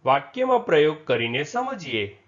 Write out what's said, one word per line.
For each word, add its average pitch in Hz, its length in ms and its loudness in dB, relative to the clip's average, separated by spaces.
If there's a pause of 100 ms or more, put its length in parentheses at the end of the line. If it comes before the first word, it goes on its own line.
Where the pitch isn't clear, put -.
વાક્યમાં 240 600 0
પ્રયોગ 151 380 2
કરીને 120 400 -2
સમજીએ. 170 720 -6 (100)